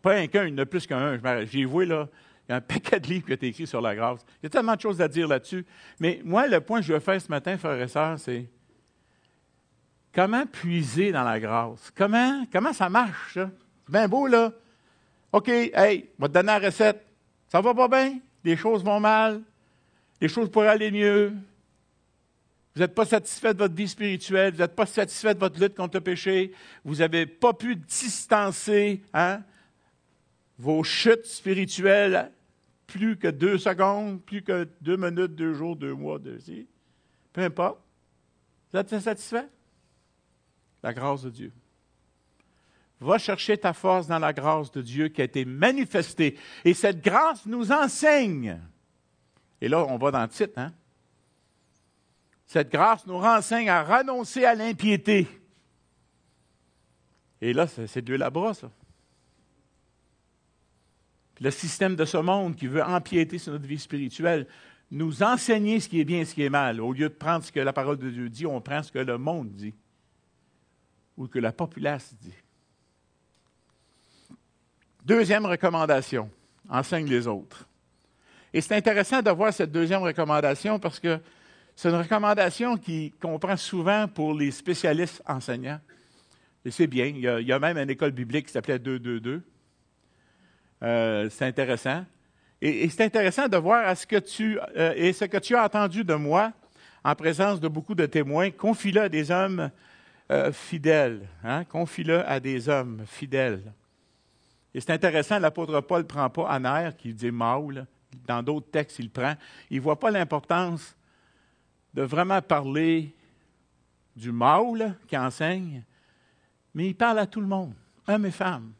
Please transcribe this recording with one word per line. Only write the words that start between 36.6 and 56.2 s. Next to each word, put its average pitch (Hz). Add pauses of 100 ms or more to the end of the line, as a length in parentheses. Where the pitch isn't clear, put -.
Peu 175
importe. 175 (920)
Vous 185
êtes 196
insatisfait ? 220 (1300)
La 120
grâce 135
de 131
Dieu. 117 (1500)
Va 151
chercher 208
ta 190
force 185
dans 165
la 151
grâce 147
de 139
Dieu 135
qui 151
a -
été 131
manifestée. 165 (260)
Et 175
cette 185
grâce 240
nous 226
enseigne. 247 (1000)
Et -
là, 156
on 131
va 135
dans 131
le 113
titre, 208
hein ? 139 (1700)
Cette 143
grâce 214
nous 180
renseigne 220
à 170
renoncer 254
à 233
l'impiété. 208 (2000)